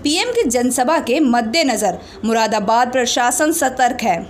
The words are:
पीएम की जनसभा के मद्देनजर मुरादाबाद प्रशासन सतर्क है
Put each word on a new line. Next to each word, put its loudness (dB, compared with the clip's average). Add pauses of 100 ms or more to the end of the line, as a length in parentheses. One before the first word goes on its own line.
पीएम 0
की 0
जनसभा 0
के -2
मद्देनजर 0 (260)
मुरादाबाद 2
प्रशासन 0
सतर्क 0
है 0